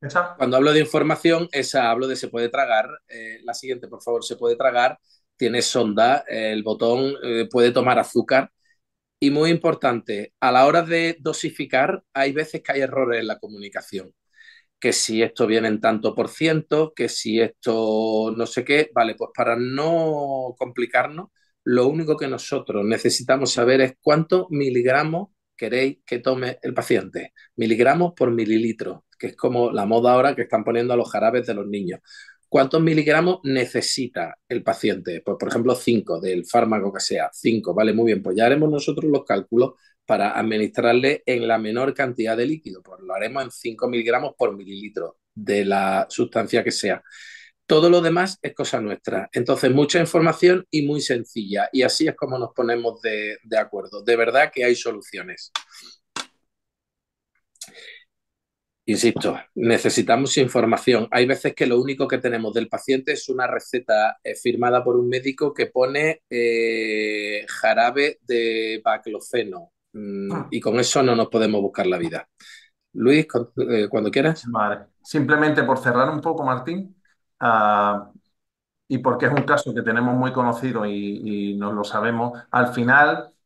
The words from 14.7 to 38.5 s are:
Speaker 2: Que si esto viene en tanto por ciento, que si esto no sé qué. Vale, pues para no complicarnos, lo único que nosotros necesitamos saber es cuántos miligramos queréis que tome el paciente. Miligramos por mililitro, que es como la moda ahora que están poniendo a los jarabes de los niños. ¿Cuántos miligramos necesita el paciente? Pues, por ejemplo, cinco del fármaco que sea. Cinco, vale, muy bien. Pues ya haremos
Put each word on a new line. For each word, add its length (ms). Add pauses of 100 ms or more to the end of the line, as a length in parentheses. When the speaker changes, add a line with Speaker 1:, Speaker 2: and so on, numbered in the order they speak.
Speaker 2:
Que 100
si 300
esto 260
viene 220
en 100
tanto 340
por 140
ciento, 680
que 140
si 320
esto 960
no 120
sé 180
qué. 280
Vale, 220
pues 180
para 220
no 1000
complicarnos, 720 (340)
lo 240
único 300
que 100
nosotros 560
necesitamos 720
saber 260
es 220
cuántos 480
miligramos 800 (260)
queréis 500
que 140
tome 420
el 120
paciente. 600 (220)
Miligramos 580
por 180
mililitro, 760 (120)
que 100
es 100
como 340
la 140
moda 260
ahora 240
que 60
están 240
poniendo 280
a 40
los 120
jarabes 380
de 60
los 120
niños. 360 (500)
¿Cuántos 300
miligramos 600
necesita 920 (120)
el 160
paciente? 600
Pues, 160
por 100
ejemplo, 260
cinco 440
del 280
fármaco 440
que 80
sea. 320
Cinco, 440
vale, 180
muy 140
bien. 160
Pues 120
ya 120
haremos 240